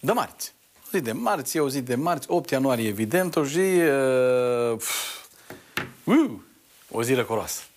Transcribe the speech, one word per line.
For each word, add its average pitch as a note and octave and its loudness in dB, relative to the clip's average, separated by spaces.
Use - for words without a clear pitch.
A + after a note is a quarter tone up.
De E3+ 0
marți. - -4
O - -20
zi F3 2
de A#2 -4
marți, C#3 -2
e D#3+ 0
o C#3+ 2
zi C3+ -4
de B2 -2
marți, D#3+ -2
opt E3+ 0
ianuarie, C3 2
evident, A2+ 0
o D#3 2
zi, C#3 -2
uh, B2+ 2
pf, - -8
uh, C4+ 4
o A2+ -4
zi B2 2
răcoroasă. A2+ -2